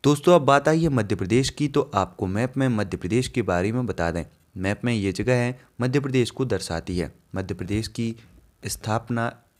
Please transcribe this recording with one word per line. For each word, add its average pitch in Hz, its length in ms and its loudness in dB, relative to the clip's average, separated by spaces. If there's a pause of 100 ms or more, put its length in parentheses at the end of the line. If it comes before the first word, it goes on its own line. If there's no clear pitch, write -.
दोस्तों, 147 320 6
अब 160 60 6
बात 139 260 4
आई 160 160 4
है 160 60 2
मध्य 110 260 0
प्रदेश 117 340 2
की, 147 180 -4
तो - 280 0
आपको 98 300 -2
मैप 113 320 -2
में 135 100 2
मध्य 104 300 -2
प्रदेश 117 300 0
के 120 140 -2
बारे 92 300 0
में 123 140 -2
बता 87 260 -2
दें। 82 140 -4 (320)
मैप 98 280 -2
में 120 80 0
ये 98 180 0
जगह 110 240 0
है, 123 240 -2 (220)
मध्य 127 180 0
प्रदेश 131 320 0
को 135 140 -4
दर्शाती 90 520 -4
है। 85 160 -4 (220)
मध्य 95 180 -6
प्रदेश 98 340 -6
की 113 280 -6 (500)
स्थापना 117 800 -4 (160)